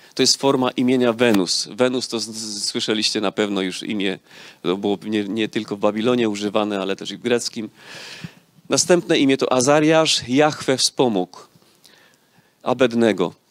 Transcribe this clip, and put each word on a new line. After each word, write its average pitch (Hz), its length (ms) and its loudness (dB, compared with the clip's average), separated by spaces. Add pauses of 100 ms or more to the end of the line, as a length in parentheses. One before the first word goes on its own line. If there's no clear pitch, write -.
(160)
To 135 80 0
jest - 140 4
forma 131 340 2
imienia 123 420 2
Wenus. 110 580 2
Wenus 127 360 -2
to 117 120 -6
z, 107 40 -6
z, 107 420 -10
słyszeliście 110 560 -2
na 98 100 0
pewno 101 300 0
już 92 220 -6
imię. 98 360 -4 (420)
To 87 160 0
było 101 280 -2
nie, 107 180 -2
nie 104 240 -4
tylko 107 280 -6
w 101 40 -10
Babilonie 110 500 0
używane, 104 520 -2
ale 95 140 -4
też 92 160 -10
i 101 60 -12
w 87 40 -20
greckim. 117 480 -4 (1000)
Następne 165 500 2
imię 135 180 4
to - 160 -2
Azariasz, 151 720 4
Jahwe 139 500 2
wspomógł. 107 640 0 (1200)
Abednego 117 720 2 (180)